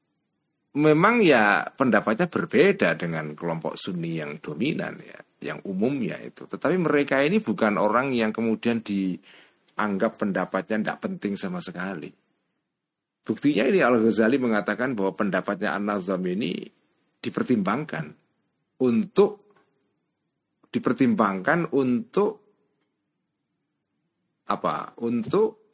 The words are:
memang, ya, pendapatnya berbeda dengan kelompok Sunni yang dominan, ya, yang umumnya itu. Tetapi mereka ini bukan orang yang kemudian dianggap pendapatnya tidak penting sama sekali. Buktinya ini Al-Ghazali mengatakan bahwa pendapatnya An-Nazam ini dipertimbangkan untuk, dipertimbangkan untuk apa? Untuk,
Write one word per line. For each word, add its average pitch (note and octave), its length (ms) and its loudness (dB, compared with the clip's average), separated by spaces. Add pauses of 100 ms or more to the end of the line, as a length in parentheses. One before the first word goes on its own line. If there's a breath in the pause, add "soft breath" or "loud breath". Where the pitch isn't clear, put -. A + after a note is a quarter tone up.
(760)
memang, E3 480 4
ya, G#2+ 400 6
pendapatnya A2+ 640 2
berbeda A#2 720 2
dengan D#2+ 400 -4
kelompok E2 400 -4
Sunni E2+ 400 -6
yang D2 240 -10
dominan, E2 560 -4
ya, - 160 -20 (240)
yang - 240 -10
umumnya A2+ 560 -2
itu. - 240 -16
Tetapi C3+ 320 -2
mereka C#3+ 480 2
ini F#3+ 160 2
bukan A2 400 0
orang A#2 320 2
yang A2 240 0
kemudian A2+ 480 -2
dianggap G2 1400 -4
pendapatnya F#2+ 640 -2
tidak - 240 -6
penting F#2+ 320 -6
sama F2+ 240 -6
sekali. F2+ 480 -8 (1120)
Buktinya C#3+ 400 0
ini G3 160 4
Al-Ghazali A2+ 640 4
mengatakan G#2+ 480 -2
bahwa F#2+ 240 -2
pendapatnya F#2+ 560 -2
An-Nazam G2 560 -4
ini G2+ 400 -6 (560)
dipertimbangkan A2 880 -2 (720)
untuk, A#2 720 2 (1120)
dipertimbangkan A#2 1040 0
untuk C3 720 0 (2000)
apa? D#2+ 480 -2
Untuk, A#2+ 760 -2